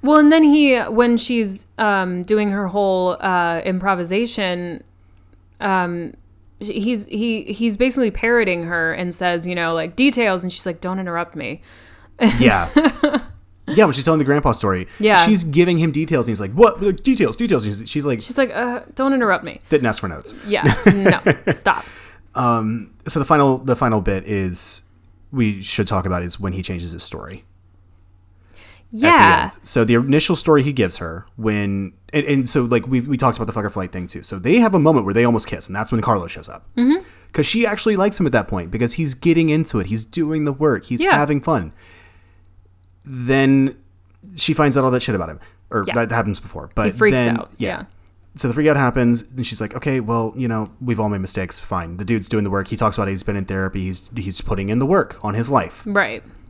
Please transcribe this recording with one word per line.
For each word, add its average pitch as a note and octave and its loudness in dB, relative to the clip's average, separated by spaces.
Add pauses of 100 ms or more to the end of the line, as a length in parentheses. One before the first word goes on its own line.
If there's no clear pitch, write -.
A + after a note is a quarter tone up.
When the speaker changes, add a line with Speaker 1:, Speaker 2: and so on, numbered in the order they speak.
Speaker 1:
Well, D4 6
and D4 8
then D#4+ 6
he, D4 6
when A#3+ 2
she's, A3+ -2 (120)
um, F#3+ 0
doing G#3 0
her G3 -2
whole, F#3 0
uh, F3 0
improvisation, F#3 -2 (800)
um, F3+ -2 (460)
he's, G#3 -4
he, A3 -4
he's G#3+ -4
basically B3 2
parroting G3+ 0
her E3 -2
and F3+ -6
says, F3 -2
you F3+ -4
know, E3+ -2
like, E3 -4
"Details." A#3 2
And F3+ -6
she's - -8
like, E3+ -8
"Don't F#3+ -6
interrupt E3+ -6
me." C3 -10 (760)
Speaker 2:
Yeah. G2+ 4
Speaker 1:
<laughs> D4 2 (440)
Speaker 2:
Yeah, G#3 4
when C#3 2
she's C3 -4
telling D#3+ 4
the C#3+ 2
grandpa C#3 2
story, F#2 -2 (140)
Speaker 1:
Yeah. G3+ 6
Speaker 2:
she's G3 4
giving E3+ 2
him D#3+ 2
details, D3 0
and A2+ 0
he's G2+ -4
like, G2 -6
"What? G3 4
Like, G3 0
details, G#3 2
details." F#3+ 0
She's, G#2 -4
she's D3 -4
like, B2+ -2
Speaker 1:
She's - -8
like, C4+ 2
"Uh, A#3+ -4 (140)
don't C4+ 0
interrupt G#3+ 0
me." - -14
Speaker 2:
"Didn't C#3+ 4
ask G#2+ -2
for G#2+ -6
notes." D2+ -10 (120)
Speaker 1:
Yeah, G3+ -2 (200)
Speaker 2:
<laughs> - 8
Speaker 1:
no, - 2
stop. - 0 (520)
Speaker 2:
Um, A#2 0 (180)
so - -2
the - 0
final, C#3 4
the B2+ 0
final A2+ 0
bit F#2+ -2
is, F#2+ -2 (500)
we G#2+ -2
should - -2
talk F#2+ -2
about F2+ -2
is F2 -10
when F#2+ -4
he F#2 -6
changes F2 -8
his F2 -10
story. - -12 (1080)
At - -20 (360)
the A3 -10
Speaker 1:
Yeah. A#3 6
Speaker 2:
end. - -8
So A#2+ 2
the A2+ 4
initial C#3 2
story D3+ 4
he C#3 -2
gives G2+ 0
her E2+ -10 (120)
when, G2+ -2 (180)
and, D3 0
and C#3 0
so, B2+ 2
like, A#2 0
we, B2+ 0
we C3+ -4
talked B2 0
about A2+ -4
the G2 -6
fuck G#2+ -4
or G2+ -4
flight F#2 -6
thing F#2 -8
too. - -12
So - -8
they A#2+ 2
have A3 4
a F#3 4
moment D3 4
where G2 -2
they A#2 4
almost A#2+ 2
kiss, - -10
and F#2 -10
that's G#2+ -6
when A2+ 0
Carlo G2+ 0
shows - -14
up. - -18 (100)
Speaker 1:
Mm-hmm. C#4 2 (300)
Speaker 2:
'Cause D3 0
she A3+ 0
actually G#3 0
likes G3+ 0
him E3+ 2
at C3 0
that G#2+ -2
point F2 -6
because A#2 -2
he's D3 -4
getting E3 2
into D3+ 0
it. F2+ -4
He's A2 -4
doing D#3 -4
the C#3+ -2
work. C3+ 0
He's A#3+ -4
Speaker 1:
Yeah. F#4+ 4
Speaker 2:
having D3 0
fun. G#2 -2 (1300)
Then C3+ 2 (580)
she D#3+ 0
finds D3 2
out C3+ 2
all C3 2
that B2 0
shit A2+ -2
about E2+ -4
him. D#2 -14 (320)
Or G#2 -2
Speaker 1:
Yeah. - -4
Speaker 2:
that A#2 0
happens G#2+ -2
before. - -14
But G#2+ 0
Speaker 1:
He - 2
freaks G#3 4
Speaker 2:
then, A#3 2
Speaker 1:
out. - -8
Speaker 2:
yeah. G3 -4 (120)
Speaker 1:
Yeah. - -14 (520)
Speaker 2:
So C3+ -4
the A#2 -2
freak D3+ 2
out D3 4
happens, A#2+ 2 (120)
and B2 -4
she's G#2+ -8
like, G#2+ -8
"Okay, C3 -2
well, A2+ -2
you B2+ -4
know, A2 -4 (120)
we've A#2+ -4
all G#2+ 0
made G2+ -2
mistakes. F#2 -6
Fine." F2 -6
The G2+ -8
dude's G#2+ -2
doing G#2+ 0
the G2 -2
work. G2 -2
He - -6
talks A2 0
about G2+ -2
it. - -4
He's F#2+ -6
been G2+ -4
in F#2+ -4
therapy. F#2+ -4
He's, F#2 -8
he's G2 -8
putting G2 -4
in A2+ 0
the C3 0
work F3 0
on G#2 -4
his A#2 -2
life. A#2 -2
Speaker 1:
Right. F#3 -2 (280)